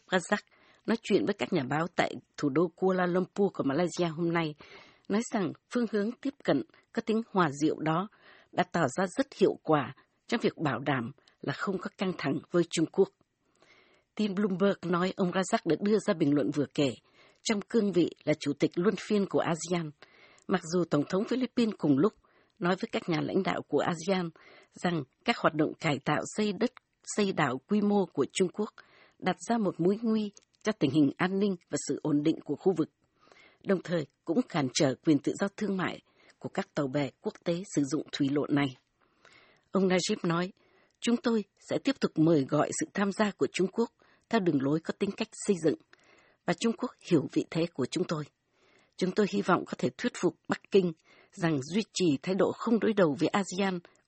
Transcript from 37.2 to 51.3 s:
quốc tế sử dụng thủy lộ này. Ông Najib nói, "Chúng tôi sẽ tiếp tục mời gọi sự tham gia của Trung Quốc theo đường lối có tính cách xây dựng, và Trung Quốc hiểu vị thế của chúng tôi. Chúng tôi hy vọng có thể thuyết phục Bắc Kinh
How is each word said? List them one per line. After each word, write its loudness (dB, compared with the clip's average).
quốc -6
tế -2
sử 2
dụng -4
thủy 0
lộ 0
này. 0
Ông 2
Najib 0
nói, -2
"Chúng 0
tôi 0
sẽ -2
tiếp 0
tục 0
mời 6
gọi 2
sự -2
tham 0
gia 0
của -2
Trung 0
Quốc -2
theo 2
đường 2
lối 0
có -6
tính 0
cách -8
xây -2
dựng, 4
và 0
Trung 0
Quốc -6
hiểu 4
vị 0
thế 0
của -4
chúng -4
tôi. -4
Chúng -2
tôi 2
hy -2
vọng 2
có -12
thể -2
thuyết -4
phục 0
Bắc -4
Kinh 4